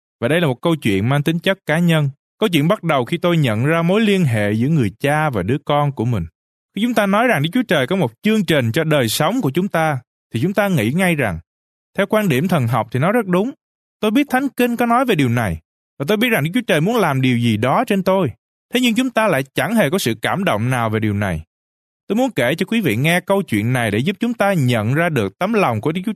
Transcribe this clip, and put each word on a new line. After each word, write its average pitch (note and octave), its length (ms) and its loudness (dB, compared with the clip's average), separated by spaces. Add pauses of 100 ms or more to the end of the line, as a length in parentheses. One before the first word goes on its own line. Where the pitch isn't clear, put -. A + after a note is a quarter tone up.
(200)
Và A#2+ 80 0
đây D#3+ 120 0
là E3+ 60 2
một - 160 -2
câu E3+ 140 2
chuyện G#2 320 0
mang C#3+ 140 2
tính E3 160 -2
chất F#3+ 280 -2
cá D3+ 120 0
nhân. D#3+ 320 2 (300)
Câu G#3+ 80 2
chuyện D#3+ 200 2
bắt G#3+ 140 0
đầu D3 220 0
khi E3 120 -4
tôi F3 200 0
nhận A#2+ 280 2
ra E3 180 0
mối F#3 180 2
liên G3+ 240 2
hệ G#2+ 280 0
giữa A#2 160 0
người C#3+ 220 2 (100)
cha D3+ 300 0
và G#2+ 120 -2
đứa G#2+ 220 -2
con D3 280 0
của A2+ 120 -4
mình. G#2+ 220 -2 (500)
Khi G3+ 60 -4
chúng A#3+ 120 0
ta G#3+ 120 2
nói G#3 200 2
rằng F3 160 2
Đức D#3 100 0
Chúa B3+ 100 0
Trời D3 240 0
có F3+ 100 -2
một D3+ 160 0 (100)
chương G#3+ 220 2
trình C3+ 280 2
cho D#3+ 120 0
đời D3 240 2
sống F3+ 320 0
của E3 100 0
chúng F3+ 180 -2
ta, D#3 300 -2 (360)
thì A#2 80 -4
chúng F#3 100 0
ta G3+ 160 0
nghĩ B2 240 2
ngay F3+ 220 2
rằng, G#2+ 240 -2 (600)
theo G3 80 0
quan G#3+ 220 0
điểm D3 200 0
thần C#3+ 180 2
học A2+ 240 0
thì B2+ 100 -2
nó F3 120 2
rất A3+ 140 0
đúng. F#3+ 240 0 (500)
Tôi G#3+ 100 0
biết C#4 200 2
Thánh C4 180 0
Kinh B3 280 -2
có A#3+ 100 0
nói A#3 180 2
về A#3+ 100 0
điều C#3+ 140 2
này, A2+ 320 -2 (380)
và C#3 100 -6
tôi G#3+ 80 0
biết A#3 120 0
rằng G3 160 0
Đức D#3+ 100 -4
Chúa B3 120 0
Trời E3 140 2
muốn G#3+ 160 0
làm D#3 240 0
điều B2+ 180 2
gì A#2 180 2
đó C#3 300 0
trên G3 160 0
tôi. F#3 280 0 (440)
Thế B3 60 0
nhưng A#3+ 140 2
chúng B3+ 160 0
ta A3 180 0
lại C#3 140 0 (120)
chẳng D#3 200 -2
hề F#3+ 160 2
có F#3+ 80 0
sự A#2 240 -2
cảm C3+ 220 -2
động A#2+ 260 0
nào A#2 200 0
về G#2+ 100 -2
điều G#2+ 140 0
này. F#2+ 280 -4 (640)
Tôi G3+ 80 -2
muốn B3+ 140 0
kể C3 240 0
cho F#3 120 -4
quý A3+ 140 -2
vị B2+ 160 0
nghe E3 240 0
câu G3 220 0
chuyện G#2+ 300 -2
này A#2+ 180 0
để G2+ 80 0
giúp F3 220 -2
chúng A#3 140 -2
ta G3+ 180 0
nhận B2 420 0
ra E3+ 140 0
được A2+ 300 -2
tấm G3 140 -2
lòng D3 280 0
của D3 120 -2
Đức F3+ 140 -6
Chúa A3+ 100 -2